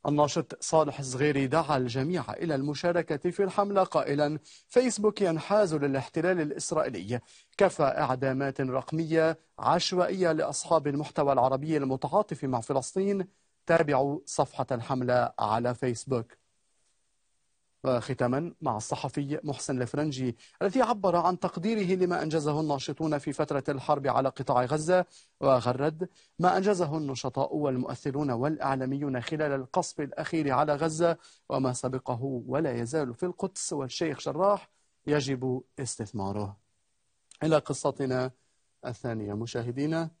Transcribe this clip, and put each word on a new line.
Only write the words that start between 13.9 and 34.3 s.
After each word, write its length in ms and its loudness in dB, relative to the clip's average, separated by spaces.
صفحة 460 -2
الحملة 680 0
على 360 0
فيسبوك". 600 -4
وختاما 800 0
مع 160 -2
الصحفي 680 -6
محسن 380 -4
الفرنجي 560 -4
الذي 200 2
عبر 340 2
عن 240 2
تقديره 560 0
لما 280 2
أنجزه 360 0
الناشطون 580 -2
في 160 -4
فترة 360 -2
الحرب 380 0
على 220 2
قطاع 360 2
غزة، 400 2
وغرد: 720 2
"ما 180 4
أنجزه 400 2
النشطاء 580 -2
والمؤثرون 760 -2
والإعلاميون 880 -2
خلال 300 -2
القصف 500 -4
الأخير 500 -2
على 240 4
غزة 420 0
وما 240 0
سبقه 720 -4
ولا 240 0
يزال 320 -2
في 120 -6
القدس 480 -6
والشيخ 460 -4
جراح 500 0